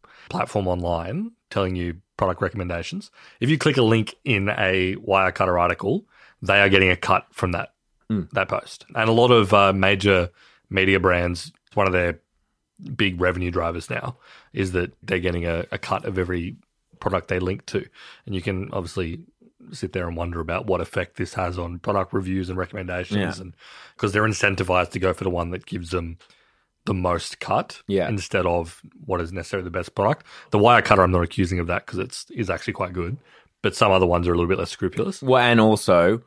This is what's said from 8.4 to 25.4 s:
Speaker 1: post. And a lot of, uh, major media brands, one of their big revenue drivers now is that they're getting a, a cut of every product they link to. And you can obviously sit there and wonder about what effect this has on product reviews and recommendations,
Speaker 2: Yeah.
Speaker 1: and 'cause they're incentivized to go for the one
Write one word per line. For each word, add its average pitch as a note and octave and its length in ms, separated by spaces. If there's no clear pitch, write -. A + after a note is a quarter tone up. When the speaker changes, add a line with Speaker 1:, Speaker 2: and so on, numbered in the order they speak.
Speaker 1:
post. - 460
And A2+ 140
a A2+ 40
lot A#2+ 180
of, G#2+ 240
uh, G2 180
major F#2+ 580
media F#2+ 320
brands, F2 520
one G2+ 120
of F#2+ 60
their F2 280
big F#2 240
revenue F2+ 300
drivers E2+ 400
now - 260
is F#2+ 200
that F2+ 200
they're F#2+ 160
getting F2 280
a, E2+ 240
a - 80
cut - 260
of F#2 140
every F2+ 380
product F#2 300
they F#2 100
link F#2 280
to. - 180
And G2 80
you F#2 60
can F#2+ 320
obviously F2 480
sit - 200
there F2+ 160
and E2+ 80
wonder E2+ 240
about E2+ 260
what F2+ 140
effect F2 360
this - 180
has F2+ 240
on F2 200
product G2 340
reviews F#2 360
and F#2 100
recommendations, F2+ 800
Speaker 2:
Yeah. F#2+ 60
Speaker 1:
and F#2 120
'cause G#2 160
they're G#2+ 100
incentivized F#2 720
to G2 60
go F#2 140
for - 120
the F#2+ 60
one F2 200